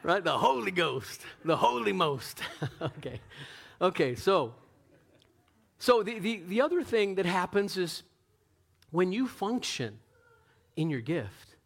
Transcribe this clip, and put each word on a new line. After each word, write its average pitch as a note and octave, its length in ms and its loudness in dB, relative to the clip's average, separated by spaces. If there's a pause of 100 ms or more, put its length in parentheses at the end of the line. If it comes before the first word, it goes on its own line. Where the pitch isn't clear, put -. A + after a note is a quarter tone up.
Right? F3+ 220 2
The D3 140 2
Holy A3+ 340 2
Ghost. D#3 500 -2 (220)
The D#3+ 140 2
Holy A#3 340 2
Most. D#3 480 -2 (220)
<laughs> - 200 -8
Okay. C3+ 380 -8 (640)
Okay, E3 340 2
so, C3 400 2 (1200)
so A#3+ 260 4
the, A3 160 -6
the, G#3 280 -2
the G3+ 140 0
other D#4 220 2
thing G3+ 320 2
that F#3+ 100 0
happens F#3 500 0
is F3+ 280 -4 (880)
when F3+ 200 4
you B3 160 0
function G3 720 -4 (760)
in D#3+ 120 0
your C3+ 120 -2
gift A#2 540 -6 (100)